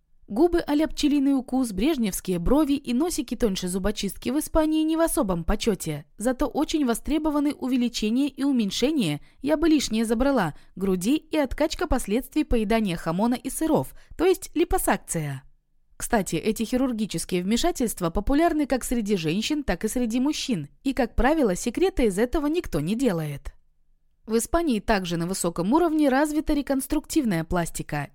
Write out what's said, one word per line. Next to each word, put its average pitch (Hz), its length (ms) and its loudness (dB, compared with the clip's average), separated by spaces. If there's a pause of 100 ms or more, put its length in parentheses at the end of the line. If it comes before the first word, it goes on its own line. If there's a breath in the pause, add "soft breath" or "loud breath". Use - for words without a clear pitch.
(300)
Губы 339 300 4
а-ля 302 300 0
пчелиный 277 480 2
укус, 247 340 -2
брежневские 202 680 0
брови 269 360 4
и 240 200 -2
носики 285 420 -2
тоньше 190 340 -2
зубочистки 196 580 -4
в 254 120 -2
Испании 311 440 2
не 320 140 0
в - 20 2
особом 240 460 0
почёте. 170 580 -2 (140)
Зато 254 300 0
очень 302 380 0
востребованы 294 680 0
увеличение 247 760 0
и 269 160 -8
уменьшение, 233 760 0 (200 soft breath)
я 294 140 0
бы 311 140 2
лишнее 233 340 2
забрала, 226 500 2 (220 soft breath)
груди 190 400 0
и 311 220 -4
откачка 294 500 0
последствий 262 560 0
поедания 220 540 0
хамона 208 380 0
и - 140 -8
сыров, 302 460 0 (220 soft breath)
то 311 80 2
есть - 280 2
липосакция. 190 880 -2 (520)
Кстати, 190 400 -2
эти 214 280 -2
хирургические 214 800 -2
вмешательства 220 680 0
популярны 294 560 2
как 262 180 -2
среди 214 320 -2
женщин, 196 480 -2
так 185 220 -2
и - 20 -2
среди 247 320 -2
мужчин. 247 480 -2 (160)
И, 269 100 -2
как 233 220 -2
правило, 254 400 4
секрета 320 480 0
из 196 160 2
этого 277 280 0
никто 311 340 -2
не 180 140 -2
делает. 165 580 -2 (760)
В 220 100 2
Испании 233 440 0
также 185 340 0
на 165 100 -2
высоком 175 460 -2
уровне 302 380 4
развита 302 440 2
реконструктивная 269 920 0
пластика. 156 680 -4